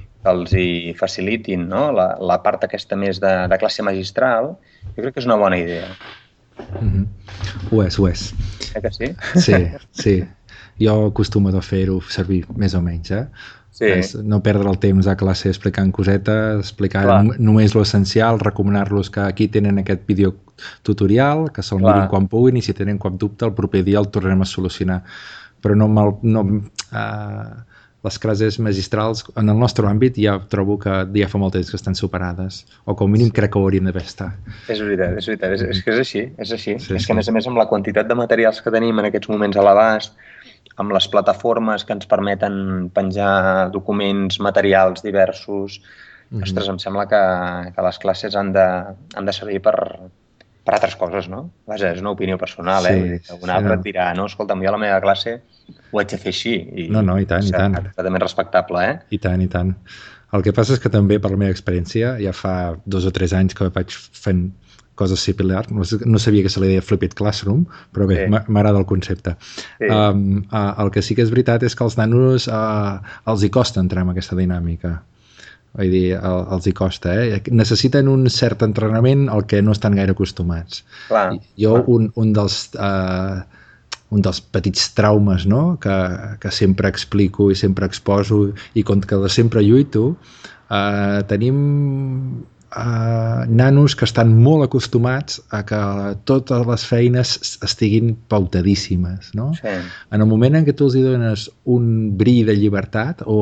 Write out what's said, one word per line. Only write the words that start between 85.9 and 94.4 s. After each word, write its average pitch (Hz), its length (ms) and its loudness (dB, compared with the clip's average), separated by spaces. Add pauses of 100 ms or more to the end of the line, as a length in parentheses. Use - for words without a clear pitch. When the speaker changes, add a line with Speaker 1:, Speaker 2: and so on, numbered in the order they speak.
Speaker 2:
que 98 100 -8
sempre 98 380 2
explico 101 640 2
i 95 40 2
sempre 95 320 0
exposo 101 600 0 (260)
i 113 80 2
contra 98 400 0
que 98 80 0
sempre 113 320 2
lluito, 123 540 4 (480)
eh, 101 640 0
tenim, 120 320 0 (1080)
eh, 117 800 -2
nanos 131 500 6
que - 80 0
estan 117 300 4
molt 139 300 8